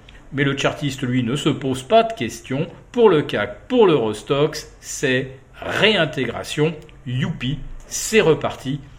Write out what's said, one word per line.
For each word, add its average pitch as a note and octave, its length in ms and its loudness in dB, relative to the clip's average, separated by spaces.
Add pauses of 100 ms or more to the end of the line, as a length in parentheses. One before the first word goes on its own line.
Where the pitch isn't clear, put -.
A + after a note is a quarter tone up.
(340)
mais C#3 100 0
le C#3 100 0
chartiste, C3+ 460 -2
lui, B2 220 0
ne A#2 120 -2
se D3 140 0
pose C3 340 -2
pas A3 200 4
de A3+ 100 -2
questions. B2+ 540 -4 (240)
Pour A#3 180 6
le D#3 140 4
cac, G#2 460 -4
pour A#3+ 180 6
l'Eurostoxx, C#3+ 840 0 (100)
c'est - 580 -2 (240)
réintégration, D#3 1120 0 (320)
youpi, C3 520 -4 (280)
c'est - 340 0
reparti, C3 600 0 (180)